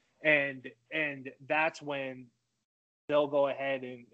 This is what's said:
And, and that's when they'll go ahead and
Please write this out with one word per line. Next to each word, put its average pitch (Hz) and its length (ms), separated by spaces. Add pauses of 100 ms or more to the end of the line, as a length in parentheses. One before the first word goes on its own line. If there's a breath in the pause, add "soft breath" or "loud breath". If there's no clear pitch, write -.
(240)
And, 139 440 (240)
and 143 380 (180)
that's 156 340
when 135 440 (840)
they'll 147 200
go 139 200
ahead 135 360
and 123 300